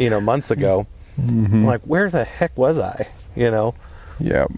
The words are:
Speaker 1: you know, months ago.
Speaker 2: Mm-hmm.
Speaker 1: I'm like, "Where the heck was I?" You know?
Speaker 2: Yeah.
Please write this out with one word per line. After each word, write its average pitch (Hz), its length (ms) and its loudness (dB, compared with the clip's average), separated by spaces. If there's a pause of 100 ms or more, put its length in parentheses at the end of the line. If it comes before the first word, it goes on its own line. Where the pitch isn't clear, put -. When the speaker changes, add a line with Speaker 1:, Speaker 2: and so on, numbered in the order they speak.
Speaker 1:
you 123 100 2
know, 107 100 2
months 117 300 0
ago. 98 380 2 (320)
Speaker 2:
Mm-hmm. 113 340 2
Speaker 1:
I'm 110 120 4
like, 110 160 0
"Where 190 280 0
the 156 140 0
heck - 340 -4
was 139 200 4
I?" 98 280 -4 (300)
You 120 160 2
know? 110 220 2 (440)
Speaker 2:
Yeah. - 280 2 (120)